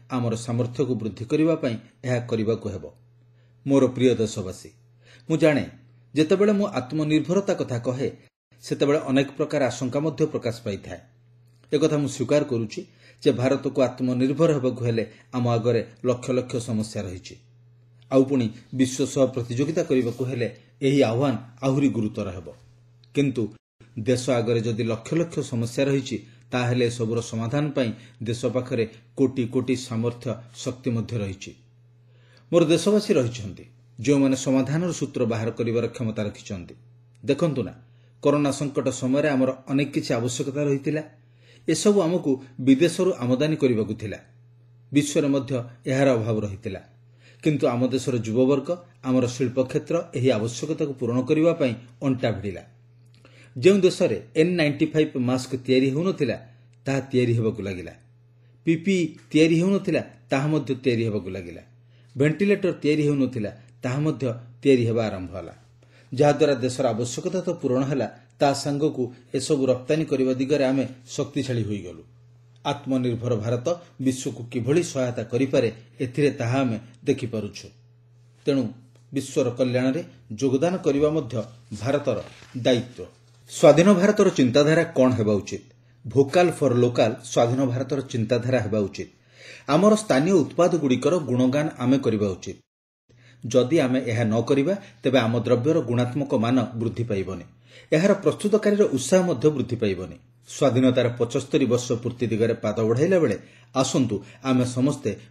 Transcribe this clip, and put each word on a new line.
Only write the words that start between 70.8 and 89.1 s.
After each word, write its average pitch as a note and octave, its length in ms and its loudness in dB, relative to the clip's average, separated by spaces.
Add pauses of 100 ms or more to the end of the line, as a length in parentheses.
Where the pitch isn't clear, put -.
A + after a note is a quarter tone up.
ଶକ୍ତିଶାଳୀ B2+ 560 -4
ହୋଇଗଲୁ। F2+ 400 -8 (600)
ଆତ୍ମନିର୍ଭର B2+ 720 -2
ଭାରତ A#2 320 -4 (340)
ବିଶ୍ୱକୁ B2+ 480 -4
କିଭଳି C3 340 0
ସହାୟତା B2 400 -4
କରିପାରେ, B2+ 460 0 (300)
ଏଥିରେ C#3+ 320 0
ତାହା B2 280 -2
ଆମେ A#2+ 180 0 (280)
ଦେଖିପାରୁଛୁ। A2+ 640 -4 (800)
ତେଣୁ C#3 180 2 (500)
ବିଶ୍ୱର C3+ 360 -2
କଲ୍ୟାଣରେ B2+ 520 0 (300)
ଯୋଗଦାନ C3+ 460 2
କରିବା D3+ 320 2
ମଧ୍ୟ D3 260 -2 (440)
ଭାରତର C3 380 -2 (400)
ଦାୟିତ୍ୱ। A#2 480 0 (440)
ସ୍ୱାଧୀନ E3+ 440 8
ଭାରତର G3 360 4
ଚିନ୍ତାଧାରା D3 540 4
କ'ଣ C3 280 2
ହେବା G#2+ 220 0
ଉଚିତ? G2 300 -6 (440)
ଭୋକାଲ C#3 440 4
ଫର B2+ 220 0
ଲୋକାଲ A#2+ 380 4 (120)
ସ୍ୱାଧୀନ B2+ 420 0
ଭାରତର C3+ 360 -4
ଚିନ୍ତାଧାରା A#2+ 580 -2
ହେବା G#2 200 -2
ଉଚିତ। F#2+ 300 -4 (580)